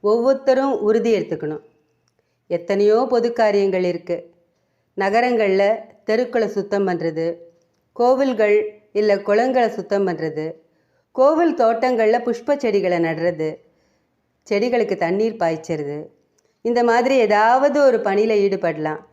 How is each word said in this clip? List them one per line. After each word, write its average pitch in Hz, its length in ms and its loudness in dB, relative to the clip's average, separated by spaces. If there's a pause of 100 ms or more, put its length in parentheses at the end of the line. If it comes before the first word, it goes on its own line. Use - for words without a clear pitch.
ஒவ்வொருத்தரும் 262 800 0
உறுதி 214 380 2
எடுத்துக்கணும். 156 420 -6 (840)
எத்தனையோ 202 640 0
பொது 233 240 0
காரியங்கள் 202 500 0
இருக்கு. 175 480 -6 (680)
நகரங்கள்ல 202 800 2 (280)
தெருக்களை 233 440 -2
சுத்தம் 202 400 -2
பண்றது, 165 480 -4 (580)
கோவில்கள் 233 880 2 (100)
இல்ல 208 280 0
குளங்களை 226 500 2
சுத்தம் 202 380 -4
பண்றது, 156 440 -6 (600)
கோவில் 311 440 2
தோட்டங்கள்ல 226 640 2
புஷ்ப 240 380 -4
செடிகளை 196 400 0
நடுறது, 165 580 -2 (960)
செடிகளுக்கு 220 460 0
தண்ணீர் 196 400 -2
பாய்ச்சறது, 156 720 -6 (560)
இந்த 240 220 0
மாதிரி 240 320 2
ஏதாவது 247 680 2
ஒரு 254 140 4
பணியில 208 400 0
ஈடுபடலாம். 165 600 -2 (140)